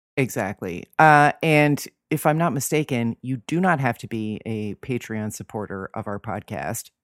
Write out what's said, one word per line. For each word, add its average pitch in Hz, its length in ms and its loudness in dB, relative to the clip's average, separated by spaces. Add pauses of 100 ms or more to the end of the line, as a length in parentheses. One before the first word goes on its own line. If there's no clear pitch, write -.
(180)
Exactly. 104 680 -4 (120)
Uh, 147 360 8 (100)
and 147 420 4 (240)
if 156 160 -2
I'm 156 140 4
not 170 140 0
mistaken, 127 680 -2
you 127 160 -6
do 156 220 -4
not 180 200 2
have 127 200 0
to - 80 -12
be 107 360 -6
a 107 320 -4
Patreon 110 580 -6
supporter 98 600 -10
of - 140 -8
our 101 120 -6
podcast 95 720 -8 (140)